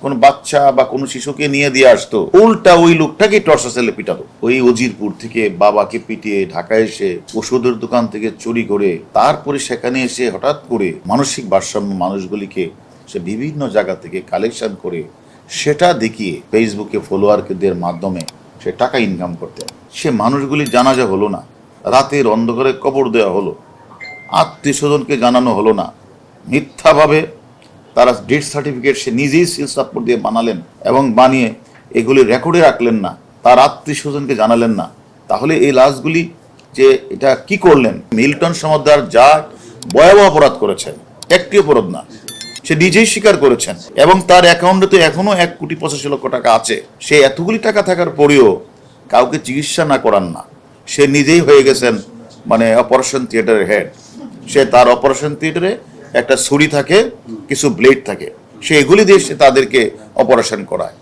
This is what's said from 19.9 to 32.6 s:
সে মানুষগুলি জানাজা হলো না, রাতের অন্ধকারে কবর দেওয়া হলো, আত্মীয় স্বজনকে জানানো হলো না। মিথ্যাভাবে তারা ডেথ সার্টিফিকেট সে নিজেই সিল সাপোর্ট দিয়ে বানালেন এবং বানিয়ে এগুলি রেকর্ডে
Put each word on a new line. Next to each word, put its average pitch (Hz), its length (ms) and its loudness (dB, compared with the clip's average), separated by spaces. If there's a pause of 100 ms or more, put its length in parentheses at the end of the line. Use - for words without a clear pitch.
সে - 160 -4
মানুষগুলি 135 560 -2
জানাজা 127 400 0
হলো 98 220 -2
না, 98 140 -8 (420)
রাতের 135 420 0
অন্ধকারে 117 540 0
কবর 135 280 -2
দেওয়া 107 240 0
হলো, 95 220 -4 (720)
আত্মীয় 156 460 -2
স্বজনকে 143 420 -2
জানানো 123 380 0
হলো 107 180 0
না। 95 200 -4 (560)
মিথ্যাভাবে 151 800 0 (680)
তারা 123 200 4 (120)
ডেথ 143 180 -2
সার্টিফিকেট 135 520 -4
সে - 140 -8
নিজেই 143 360 0
সিল 147 200 -6
সাপোর্ট 127 400 -6
দিয়ে 117 120 0
বানালেন 110 420 -4 (200)
এবং 127 320 0
বানিয়ে 123 420 2 (360)
এগুলি 123 340 2
রেকর্ডে 131 360 0